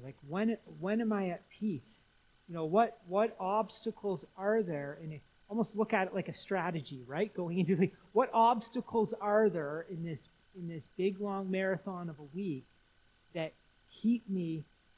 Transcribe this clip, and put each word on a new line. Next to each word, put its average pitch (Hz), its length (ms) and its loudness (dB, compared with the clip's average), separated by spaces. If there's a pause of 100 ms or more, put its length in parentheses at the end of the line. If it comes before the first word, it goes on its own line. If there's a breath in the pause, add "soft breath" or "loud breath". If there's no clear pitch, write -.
Like, 131 120 -14 (120)
when, 214 280 0 (240)
when 202 200 0
am 220 120 0
I 196 180 0
at 165 200 -10
peace? - 520 -6 (460)
You 170 60 -12
know, 165 100 -2
what, 175 340 4 (100)
what 208 320 2
obstacles 202 840 -2 (120)
are 208 260 2
there? 151 400 -4
And 156 100 -8
it, 147 80 -12 (280)
almost 214 280 -2
look 214 160 2
at 190 160 2
it - 60 -10
like 190 140 -2
a 160 60 -8
strategy, 165 720 -4
right? 170 280 -2
Going 175 240 -2
into, 180 180 4
like, 170 180 2 (180 loud breath)
what 233 200 4
obstacles 233 880 2
are 208 280 6
there 160 420 -2
in 165 140 -6
this, 165 240 -8 (300)
in 175 100 -8
this 165 280 -10
big, 190 240 2
long 196 300 -4
marathon 190 580 -2
of 147 100 -10
a 147 180 -14
week 165 280 -4 (680)
that 160 180 -4 (380)
keep 226 380 0
me 165 360 -4 (340)